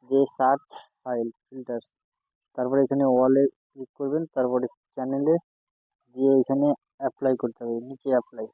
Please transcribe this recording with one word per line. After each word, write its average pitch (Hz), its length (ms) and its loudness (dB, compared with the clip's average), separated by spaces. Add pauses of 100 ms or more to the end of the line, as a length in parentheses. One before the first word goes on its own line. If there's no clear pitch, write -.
(100)
যে 135 100 4 (160)
সার্চ 135 300 0 (360)
ফাইল 117 260 -4 (180)
ফিল্টার, 123 360 -10 (720)
তারপরে 131 300 0
এখানে 139 180 0 (160)
all-এ 135 240 4 (260)
ক্লিক 131 280 -16
করবেন, 143 240 -4 (120)
তারপরে 127 320 0 (280)
চ্যানেলে, 139 400 -2 (800)
দিয়ে 135 260 2
এখানে 139 260 0 (340)
অ্যাপ্লাই - 420 -2
করতে 117 200 -6
হবে, 117 140 -6 (120)
নিচে 135 260 -12
অ্যাপ্লাই। 117 400 -4